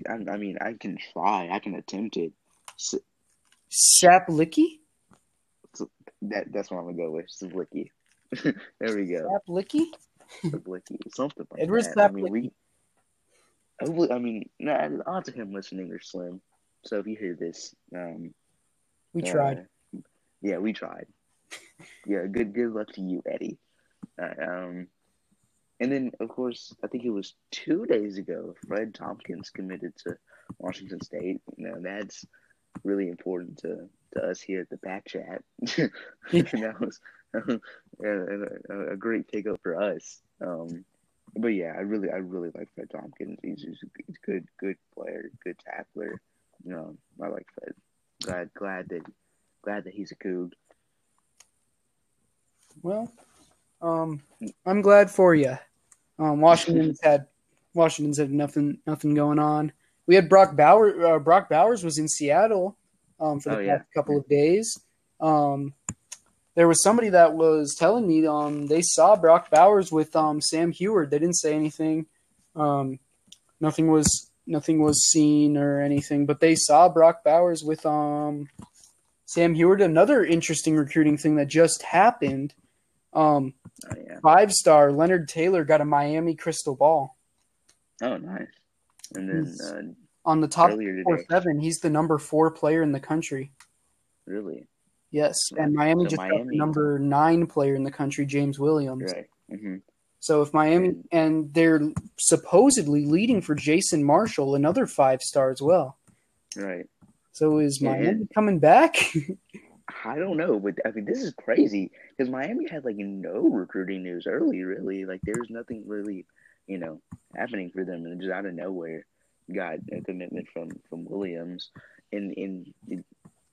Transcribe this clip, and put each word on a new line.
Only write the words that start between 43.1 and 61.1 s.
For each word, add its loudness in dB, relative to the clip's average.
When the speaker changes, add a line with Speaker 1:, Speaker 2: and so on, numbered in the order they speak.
Speaker 1:
He's, -12
he's -16
a -20
good, -8
good -8
player, -14
good -12
tackler. -14
You -16
know, -16
I -10
like -14
Fred. -16
Glad, -10
glad -12
that, -12
glad -10
that -20
he's -14
a -20
Coug. -8
Speaker 2:
Well, -8
um, -4
I'm 0
glad 8
for 6
ya. 2
Um, -2
Washington's 4
Speaker 1:
<laughs> -4
Speaker 2:
had, 4
Washington's 0
had -2
nothing, -2
nothing -2
going 2
on. 0
We 8
had 6
Brock 8
Bowers. 8
Uh, 6